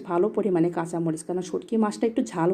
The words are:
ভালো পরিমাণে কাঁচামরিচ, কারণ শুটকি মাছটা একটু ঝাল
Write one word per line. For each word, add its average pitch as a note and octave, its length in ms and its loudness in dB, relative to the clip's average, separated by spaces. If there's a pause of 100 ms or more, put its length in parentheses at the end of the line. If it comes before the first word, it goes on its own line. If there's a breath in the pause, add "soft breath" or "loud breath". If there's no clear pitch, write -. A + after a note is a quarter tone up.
ভালো F3+ 180 2 (100)
পরিমাণে F3 340 2
কাঁচামরিচ, E3 560 -2
কারণ F3+ 160 -2
শুটকি - 340 -6
মাছটা G#3+ 340 0
একটু A#3 120 0
ঝাল E3+ 320 0